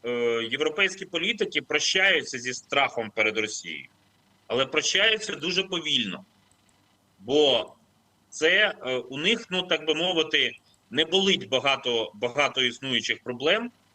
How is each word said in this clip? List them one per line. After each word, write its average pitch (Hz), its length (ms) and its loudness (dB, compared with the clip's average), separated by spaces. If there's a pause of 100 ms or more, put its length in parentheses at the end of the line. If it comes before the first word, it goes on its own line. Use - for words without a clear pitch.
е, 120 40 -6 (420)
європейські 156 540 -2
політики 185 560 -2
прощаються 151 800 2
зі 123 140 -6
страхом 120 640 -2
перед 107 220 0
Росією, 85 500 -6 (600)
але 127 180 0
прощаються 202 720 0
дуже 175 280 -2
повільно, 151 640 -4 (920)
бо 127 520 4 (580)
це, 185 440 2 (120)
е, 127 120 0
у 123 200 -8
них, 214 320 0
ну, 180 120 -2
так 151 260 -2
би 151 80 4
мовити, 156 560 0 (380)
не 147 160 0
болить 190 440 2
багато, 127 640 0
багато 123 480 0
існуючих 120 640 -2
проблем, 160 480 0 (240)